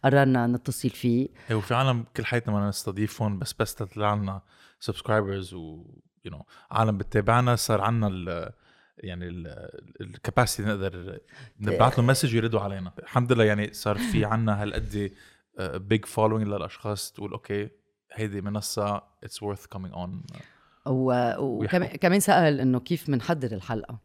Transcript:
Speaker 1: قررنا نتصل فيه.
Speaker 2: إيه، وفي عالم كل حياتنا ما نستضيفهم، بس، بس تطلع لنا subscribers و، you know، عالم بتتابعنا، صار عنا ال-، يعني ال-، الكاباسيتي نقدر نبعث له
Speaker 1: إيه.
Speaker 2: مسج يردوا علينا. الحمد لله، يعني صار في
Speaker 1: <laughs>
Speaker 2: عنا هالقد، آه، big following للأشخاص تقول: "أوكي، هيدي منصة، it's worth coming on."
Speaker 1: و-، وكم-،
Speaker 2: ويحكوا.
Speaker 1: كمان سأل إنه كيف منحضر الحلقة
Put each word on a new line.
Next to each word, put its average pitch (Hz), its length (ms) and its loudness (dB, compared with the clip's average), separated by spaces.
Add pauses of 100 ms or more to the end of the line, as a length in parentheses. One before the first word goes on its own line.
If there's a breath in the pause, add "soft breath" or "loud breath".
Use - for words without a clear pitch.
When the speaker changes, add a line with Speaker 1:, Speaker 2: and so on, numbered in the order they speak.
Speaker 1:
قررنا 135 420 6
نتصل 123 440 -2
فيه. 123 380 0 (220 loud breath)
Speaker 2:
إيه، 113 60 2
وفي 107 180 -2
عالم 123 300 2 (120)
كل 117 80 -4
حياتنا 117 300 -2
ما 101 140 2
نستضيفهم، 101 720 -2
بس، - 200 -6
بس - 160 -2
تطلع 104 400 -2
لنا 98 280 -4 (480 soft breath)
subscribers 98 640 -2
و، 80 320 -12 (440)
you - 20 -10
know، 80 120 -14 (280 soft breath)
عالم 107 280 2
بتتابعنا، 117 580 4
صار 107 240 2
عنا 110 260 2
ال-، 90 460 -4 (460 soft breath)
يعني 87 300 -8
ال-، 85 420 -12 (300)
الكاباسيتي 101 680 -2
نقدر 95 500 -4 (420 loud breath)
نبعث 107 320 4
له 117 120 4
Speaker 1:
إيه. 123 60 6
Speaker 2:
مسج 131 240 2
يردوا 113 260 2
علينا. 98 380 -8
الحمد 123 340 0
لله، 113 120 6
يعني 104 280 2
صار 104 260 -2
في 226 280 2
Speaker 1:
<laughs> 104 60 0
Speaker 2:
عنا 110 300 2
هالقد، 104 500 -2 (460 soft breath)
آه، 92 200 -4
big 101 300 0
following 110 380 2
للأشخاص 101 680 -6
تقول: 101 200 -8
"أوكي، 101 360 -4 (480)
هيدي 104 240 -4
منصة، 101 580 -2
it's - 400 -16
worth 101 380 -8
coming 92 180 -10
on." 90 140 -6 (800 loud breath)
Speaker 1:
و-، 127 520 2
وكم-، - 20 -6
Speaker 2:
ويحكوا. 135 560 0
Speaker 1:
كمان 190 240 4
سأل 160 400 6
إنه 127 200 4
كيف - 280 -4
منحضر 131 440 0
الحلقة 110 520 -6